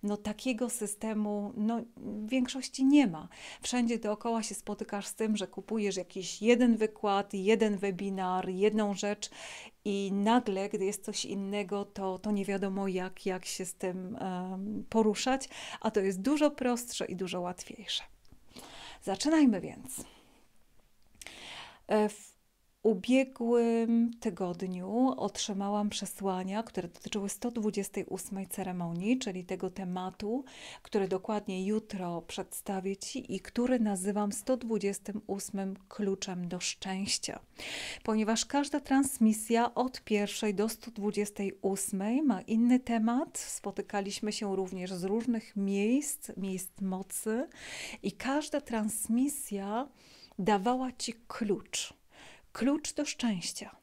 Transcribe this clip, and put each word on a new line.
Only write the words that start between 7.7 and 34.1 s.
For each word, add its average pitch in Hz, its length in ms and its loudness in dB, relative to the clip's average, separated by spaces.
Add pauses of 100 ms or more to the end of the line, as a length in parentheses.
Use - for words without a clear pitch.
webinar, 190 720 -2
jedną 202 460 4
rzecz 202 360 -4 (540)
i 196 280 0
nagle, 202 560 4
gdy 202 160 -2
jest 202 200 -2
coś - 200 -4
innego, 196 600 -4
to, 190 340 -4
to 202 120 -2
nie 196 140 2
wiadomo, 196 440 0
jak, 185 380 -4
jak 185 180 -2
się - 200 -6
z 175 100 -10
tym, 185 420 -4
em, 190 720 -4
poruszać, 226 600 4 (320)
a 220 100 0
to 214 100 2
jest 190 200 0
dużo 294 300 4
prostsze 247 560 -2
i 185 100 -6
dużo 180 240 -4
łatwiejsze. - 640 -6 (1000)
Zaczynajmy 254 580 6
więc. - 440 -10 (1800)
E, 214 200 4
w - 300 -12 (440)
ubiegłym 233 1300 4 (100)
tygodniu 185 960 0
otrzymałam 202 720 -2
przesłania, 190 720 -2
które 180 260 -6
dotyczyły 202 400 -6
sto 240 220 -4
dwudziestej 208 540 -2
ósmej 190 420 -8
ceremonii, 180 720 -2
czyli 185 260 -4
tego 185 260 -4
tematu, 185 720 -4 (380)
który 196 260 0
dokładnie 190 580 -2
jutro 190 560 -2
przedstawię 190 760 -6
ci - 380 -8
i 190 60 -4
który 247 400 0
nazywam 202 520 0